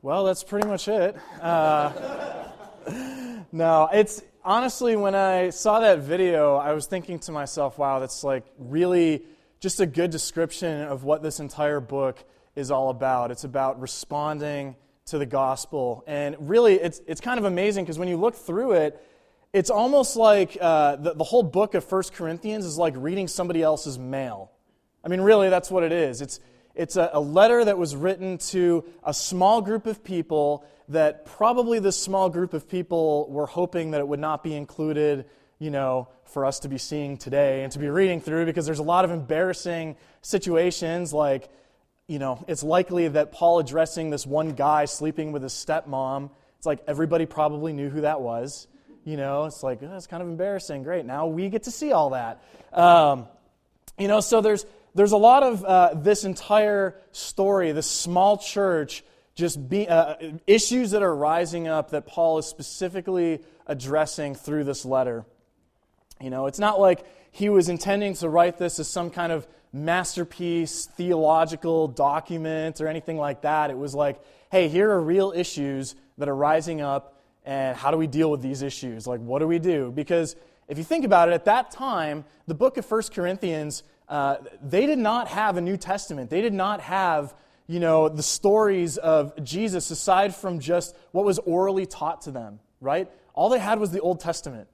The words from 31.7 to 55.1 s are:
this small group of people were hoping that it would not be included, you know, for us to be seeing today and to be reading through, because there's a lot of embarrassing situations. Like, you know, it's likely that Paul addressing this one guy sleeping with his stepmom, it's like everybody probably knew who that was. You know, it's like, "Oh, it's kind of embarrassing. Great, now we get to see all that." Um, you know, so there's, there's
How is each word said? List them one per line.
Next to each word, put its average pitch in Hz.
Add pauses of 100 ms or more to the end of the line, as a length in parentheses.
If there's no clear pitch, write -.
this 190
small 190
group 175
of 156
people 160
were 143
hoping 170
that 147
it 143
would 147
not 151
be 156
included, 147 (340)
you 156
know, 131 (160)
for 139
us 135
to 143
be 135
seeing 139
today 135
and 135
to 139
be 143
reading 175
through, 160
because 165
there's 151
a -
lot 175
of 170
embarrassing 165 (260)
situations. 170
Like, 143 (600)
you 151
know, 135
it's 147
likely 175
that 147
Paul 170
addressing 160
this 147
one 156
guy 147
sleeping 151
with 143
his 131
stepmom, 139 (280)
it's -
like 147
everybody 160
probably 151
knew 143
who 147
that 151
was. 120 (380)
You 156
know, 139
it's 151
like, 131
"Oh, 165
it's 180
kind 175
of 175
embarrassing. 170
Great, 156
now 147
we 180
get 214
to 247
see 294
all 151
that." 117 (300)
Um, 160 (680)
you 196
know, 208
so 220
there's, 208 (300)
there's 202